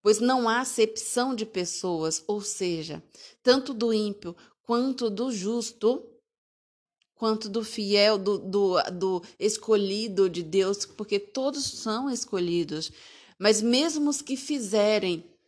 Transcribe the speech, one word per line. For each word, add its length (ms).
Pois 200
não 280
há 120
acepção 720
de 100
pessoas, 840
ou 120
seja, 640
tanto 320
do 180
ímpio 440
quanto 480
do 220
justo, 720
quanto 360
do 120
fiel, 540
do, 220
do, 440
do 300
escolhido 920
de 120
Deus, 440
porque 320
todos 480
são 440
escolhidos. 800
Mas 220
mesmo 480
os 140
que 160
fizerem 840